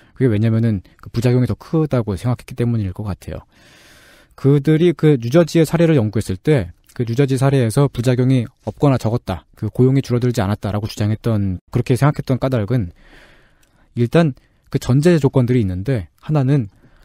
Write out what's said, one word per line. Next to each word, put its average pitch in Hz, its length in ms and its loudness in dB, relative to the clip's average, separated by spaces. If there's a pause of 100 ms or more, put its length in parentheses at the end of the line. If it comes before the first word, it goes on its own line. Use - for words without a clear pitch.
(140)
그게 131 140 0
왜냐면은 113 540 0 (200)
그 - 80 -20
부작용이 123 380 0
더 104 80 -4
크다고 131 600 -2
생각했기 123 400 -6
때문일 113 380 -2
것 104 100 -12
같아요. 92 340 -10 (1000)
그들이 151 580 2
그 151 260 2
뉴저지의 156 460 2
사례를 160 300 2
연구했을 107 420 -2
때 123 340 0 (220)
그 123 140 -6
뉴저지 131 300 0
사례에서 135 500 2
부작용이 127 580 0 (200)
없거나 135 340 0
적었다, 110 560 -4
그 110 120 -8
고용이 131 360 2
줄어들지 120 380 -2
않았다라고 104 440 -4
주장했던, 104 720 -2 (120)
그렇게 123 240 0
생각했던 139 420 0
까닭은 110 540 -2 (1040)
일단 131 380 2 (360)
그 - 100 -4
전제 147 380 2
조건들이 127 440 2
있는데 95 460 -4 (140)
하나는 139 480 0 (360)